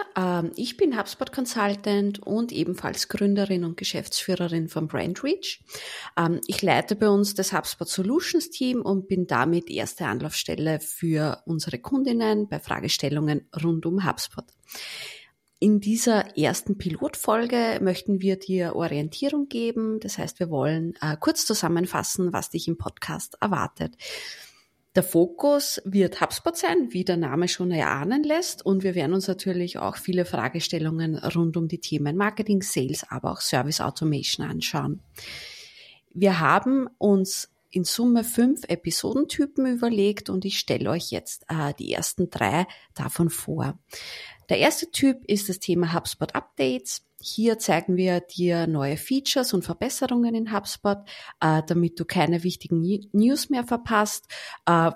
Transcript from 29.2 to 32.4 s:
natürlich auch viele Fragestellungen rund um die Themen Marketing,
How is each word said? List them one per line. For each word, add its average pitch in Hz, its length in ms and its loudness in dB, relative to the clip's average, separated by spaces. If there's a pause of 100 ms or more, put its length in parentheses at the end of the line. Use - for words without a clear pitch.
natürlich 180 500 -4
auch - 180 -4
viele 180 280 0
Fragestellungen 160 920 -2
rund 165 400 0
um 165 120 0
die 170 100 -6
Themen 147 380 -2
Marketing, 208 440 2